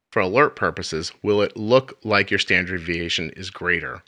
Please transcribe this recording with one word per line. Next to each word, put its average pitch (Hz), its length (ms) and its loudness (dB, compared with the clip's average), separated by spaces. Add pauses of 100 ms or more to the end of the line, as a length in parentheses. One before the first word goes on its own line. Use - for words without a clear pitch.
(120)
for 110 100 0
alert 107 340 0
purposes, 82 560 -4 (120)
will 104 180 4
it - 160 -2
look 120 460 2
like 101 280 2
your 98 80 2
standard 90 460 0
deviation 85 460 -4
is 92 180 -12
greater? 87 580 -4